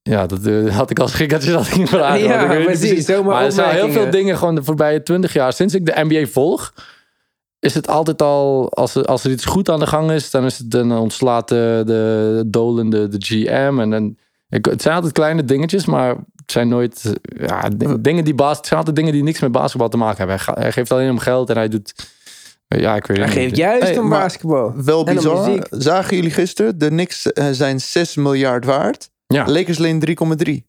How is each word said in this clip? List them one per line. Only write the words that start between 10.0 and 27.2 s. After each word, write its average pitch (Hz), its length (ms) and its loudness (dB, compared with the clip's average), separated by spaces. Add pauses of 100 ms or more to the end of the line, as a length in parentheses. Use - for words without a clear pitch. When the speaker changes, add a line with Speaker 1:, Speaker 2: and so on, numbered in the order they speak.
Speaker 1:
is, 151 200 -2
dan 131 140 2
is 127 120 -2
het, 117 140 -10
dan 120 260 2
ontslaat 113 500 0
de, 117 380 2
de 110 600 2
Dolan 117 420 0
de, 107 180 2
de 101 180 -6
G - 40 -8 (420)
M. 135 80 0
En, 107 140 0
en 107 240 -4 (320)
ik, 107 160 -4
het 110 160 0
zijn 160 140 2
altijd 165 180 -2
kleine 156 320 0
dingetjes, 156 400 0
maar 135 240 0
het - 420 -10
zijn 120 160 0
nooit, 120 380 -2
eh, - 420 -6
ja, 95 220 -2
di-, 104 160 -2
Speaker 3:
Hm. 139 160 -2
Speaker 1:
dingen 160 240 2
die 151 100 0
bas-, 143 220 0
het - 80 -16
zijn 160 140 0
altijd 160 160 -2
dingen 156 180 2
die 143 100 2
niks 156 160 -2
met 131 120 0
basketbal 131 380 0
te 123 80 -2
maken 110 200 0
hebben. 95 180 -2
Hij - 100 -8
ga-, - 160 -4
hij 117 100 0
geeft 123 200 -2
alleen 131 180 2
om 120 100 0
geld 127 300 0
en 113 80 2
hij 110 100 0
doet, 107 260 -6 (720)
eh, - 120 0
ja, 110 160 0
ik 104 100 -4
weet 101 120 0
Speaker 2:
Hij 101 80 0
Speaker 1:
het 104 100 0
Speaker 2:
geeft 127 120 0
Speaker 1:
niet. 127 100 -2
Speaker 2:
juist 208 300 2
Speaker 3:
Hey, 185 120 0
Speaker 2:
om 220 80 0
Speaker 3:
maar 196 140 2
Speaker 2:
basketbal. 151 540 -2
Speaker 3:
wel 151 300 2
Speaker 2:
En 165 40 -2
om 175 60 2
Speaker 3:
bizar. 170 320 2
Speaker 2:
muziek. 190 220 0
Speaker 3:
Zagen 180 460 0
jullie 165 160 0
gisteren? 185 460 0
De 151 100 2
Knicks, - 460 -2